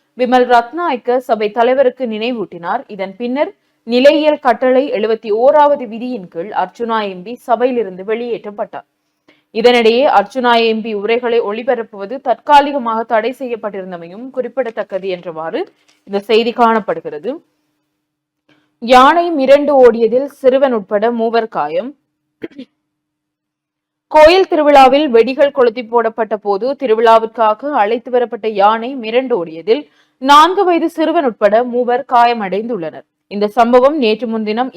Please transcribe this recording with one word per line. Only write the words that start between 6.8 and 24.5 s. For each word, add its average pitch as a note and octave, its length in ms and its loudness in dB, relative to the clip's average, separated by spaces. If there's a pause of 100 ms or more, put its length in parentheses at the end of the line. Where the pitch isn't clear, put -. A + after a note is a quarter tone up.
எம் F3+ 160 -14
பி A#3+ 80 -12 (140)
சபையிலிருந்து G#3+ 600 -4
வெளியேற்றப்பட்டார். A3 800 -8 (720)
இதனிடையே A#3+ 440 2 (140)
அர்ச்சுனா A#3+ 380 0 (160)
எம் A3 160 -6
பி A3+ 60 -8 (100)
உரைகளை A#3 360 -2 (120)
ஒளிபரப்புவது A3 680 -8 (100)
தற்காலிகமாக C#4 840 0
தடை A3+ 260 -2
செய்யப்பட்டிருந்தமையும் G3+ 960 -12
குறிப்பிடத்தக்கது A3+ 800 -8
என்றவாறு F3 460 -8 (460)
இந்த G3+ 140 -6 (100)
செய்தி A3+ 300 2
காணப்படுகிறது. F#3 680 -2 (1500)
யானை C4 440 6 (140)
மிரண்டு C#4 340 4 (120)
ஓடியதில் A#3 440 2 (120)
சிறுவன் C4 360 2
உட்பட G#3 280 -2 (160)
மூவர் A3+ 360 -2
காயம். E3 320 -6 (2250)
கோயில் E4 400 6